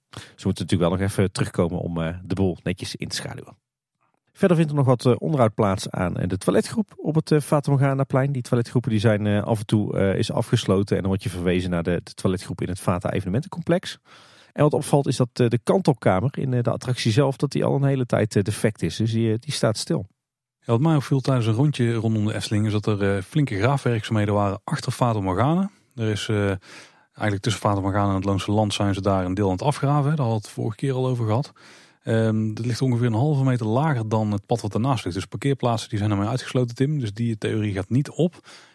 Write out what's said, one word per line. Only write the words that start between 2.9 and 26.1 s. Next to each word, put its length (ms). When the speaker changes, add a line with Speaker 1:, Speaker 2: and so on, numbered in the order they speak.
Speaker 1:
in 120
te 80
schaduwen. 400
Verder 240
vindt 160
er 60
nog 80
wat, 200
eh, 120
onderhoud 360
plaats 360
aan, 260
eh, 120
de 100
toiletgroep 580
op 180
het, 180
eh, 80
Fata 300
Morgana 340
plein. 280
Die 100
toiletgroepen 480
die 100
zijn, 260
eh, 160
af 160
en 80
toe, 320
eh, 200
is 140
afgesloten 640
en 60
dan 80
word 120
je 80
verwezen 400
naar 120
de, 220
de 100
toiletgroep 460
in 80
het 120
Fata 320
evenementencomplex. 840
En 100
wat 100
opvalt 340
is 100
dat, 160
eh, 160
de 140
kantelkamer 760
in, 160
eh, 80
de 80
attractie 420
zelf, 240
dat 160
die 120
al 100
een 100
hele 220
tijd, 300
eh, 60
defect 400
is. 140
Dus 160
die, 200
eh, 60
die 140
staat 260
stil. 280
Speaker 2:
Ja, 140
wat 80
mij 160
opviel 240
tijdens 260
een 80
rondje 400
rondom 320
de 80
Efteling 320
is 60
dat 140
er, 300
eh, 60
flinke 360
graafwerkzaamheden 760
waren 300
achter 280
Fata 280
Morgana. 500
Er 140
is, 200